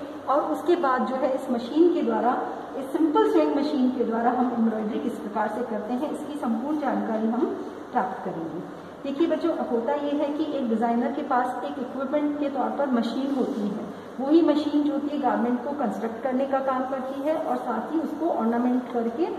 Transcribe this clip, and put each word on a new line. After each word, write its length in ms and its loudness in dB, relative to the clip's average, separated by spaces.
और 120 4
उसके 360 2
बाद 300 2
जो 100 -2
है 180 0
इस 160 -2
मशीन 440 4
के 80 0
द्वारा, 400 2
इस 60 -6
सिंपल 460 4
स्विंग 260 4
मशीन 340 2
के 140 2
द्वारा 260 2
हम 280 2
एम्ब्रॉयडरी 400 2
किस 140 -2
प्रकार 360 -2
से 120 -4
करते 320 -4
हैं, 200 -2
इसकी 260 -6
संपूर्ण 420 0
जानकारी 460 0
हम 380 0
प्राप्त 320 -2
करेंगे। 360 -6
देखिए 220 2
बच्चों, 320 2
होता 340 0
ये 180 0
है 220 0
कि 120 -2
एक 100 -2
डिजाइनर 440 2
के 100 -4
पास 420 0
एक 140 -6
इक्विपमेंट 600 -2
के 80 0
तौर 220 -2
पर 200 0
मशीन 440 0
होती 260 0
है, 240 -2
वही 220 6
मशीन 400 2
जो 100 0
होती 160 -2
है 140 -4
गारमेंट 420 0
को 60 -4
कंस्ट्रक्ट 520 -4
करने 240 0
का 120 2
काम 220 0
करती 420 -4
है 140 0
और 200 -2
साथ 380 -4
ही 60 2
उसको 280 -2
ऑर्नामेंट 640 2
करके, 340 0